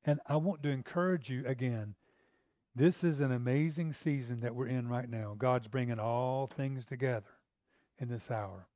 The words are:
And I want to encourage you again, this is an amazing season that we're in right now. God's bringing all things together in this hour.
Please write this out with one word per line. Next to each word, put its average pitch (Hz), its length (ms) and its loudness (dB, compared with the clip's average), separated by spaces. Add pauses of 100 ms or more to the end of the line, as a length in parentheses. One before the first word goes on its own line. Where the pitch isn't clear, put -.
And 147 220 4
I 147 80 2
want 156 280 0
to 143 60 0
encourage 170 600 0
you 131 160 -2
again, 120 500 -2 (800)
this 160 280 4
is 156 160 2
an 135 120 4
amazing 143 600 2
season 123 480 -2
that 117 140 -4
we're 123 120 -2
in 123 200 0
right 123 220 -2
now. 107 280 -4
God's 123 300 4
bringing 120 320 0
all 127 480 0
things 135 380 -4
together 123 440 -2 (680)
in 123 120 -4
this 120 200 -6
hour. 95 460 -6